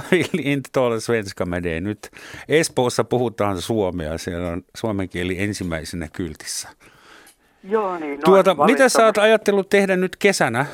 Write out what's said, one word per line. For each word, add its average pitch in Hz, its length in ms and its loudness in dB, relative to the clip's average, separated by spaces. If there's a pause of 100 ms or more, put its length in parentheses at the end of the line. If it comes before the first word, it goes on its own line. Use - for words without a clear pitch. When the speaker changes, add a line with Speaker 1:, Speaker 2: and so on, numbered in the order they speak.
(120)
Speaker 1:
vill 175 320 0
inte 139 280 -2
tala 120 280 0
svenska 104 460 -2
med 87 180 -4
det. 82 180 -2
Nyt 104 280 -8 (400)
Espoossa 131 540 0
puhutaan 110 580 -2
suomea. 90 560 -2
Siellä 87 320 -6
on 87 120 -8 (160)
suomen 98 320 -4
kieli 90 340 -4
ensimmäisenä 85 720 -6
kyltissä. - 560 -10 (960)
Speaker 2:
Joo, 190 340 -2
niin, 147 220 -8
no, - 60 0
Speaker 1:
Tuota, 185 300 6 (100)
mitä 262 240 4
sä 147 100 0
oot 226 60 6
Speaker 2:
valitettavasti. 208 160 2
Speaker 1:
ajatellut 208 480 4
tehdä 196 260 2
nyt 180 200 -2
kesänä? 143 580 2